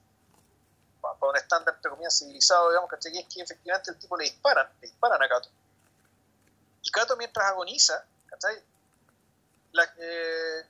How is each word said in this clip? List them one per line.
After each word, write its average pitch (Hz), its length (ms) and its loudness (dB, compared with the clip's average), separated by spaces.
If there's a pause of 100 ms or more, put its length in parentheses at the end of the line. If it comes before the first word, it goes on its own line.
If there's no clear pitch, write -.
(1000)
pa, - 140 -6
pa 139 140 0
un 139 80 2
estándar, 165 380 0
entre - 160 -6
comillas, 160 280 -2
civilizado, 170 520 4
digamos, 175 180 2
¿cachai? - 240 -10
Que 180 80 -8
es - 60 -14
que - 160 -12
efectivamente 185 480 -6
el 170 80 -12
tipo - 180 -10
le 156 80 -4
disparan, - 420 2 (140)
le - 80 -20
disparan 196 340 2
a 135 60 2
Kato. 123 220 -2 (1300)
Y - 80 -6
Kato 494 280 0
mientras 233 320 -2
agoniza, 185 520 0 (260)
¿cachai? 208 340 -8 (1080)
La, 170 120 4 (140)
eh, 165 720 -6